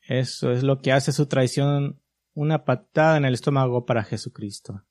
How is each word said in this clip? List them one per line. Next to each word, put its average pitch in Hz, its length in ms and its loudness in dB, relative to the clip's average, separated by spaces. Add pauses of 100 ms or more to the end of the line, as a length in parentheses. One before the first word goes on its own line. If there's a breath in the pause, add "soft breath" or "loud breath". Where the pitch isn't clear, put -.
Eso 127 500 -4
es 123 120 0
lo 135 160 2
que 131 120 0
hace 139 200 2
su 143 160 0
traición 143 720 0 (320)
una 151 320 -2
patada 156 520 2
en 143 80 2
el 131 100 2
estómago 127 500 0
para 117 180 0
Jesucristo. 104 880 -10